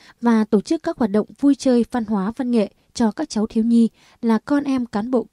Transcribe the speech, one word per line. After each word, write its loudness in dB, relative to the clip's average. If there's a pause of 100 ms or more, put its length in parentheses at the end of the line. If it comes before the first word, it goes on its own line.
(200)
và 2
tổ 0
chức -4
các -6
hoạt -2
động -2 (140)
vui 4
chơi, 2
văn -4
hóa, -2
văn -4
nghệ 0 (240)
cho 0
các -8
cháu -2
thiếu -2
nhi 4 (340)
là 2
con -2
em -2
cán -6
bộ -2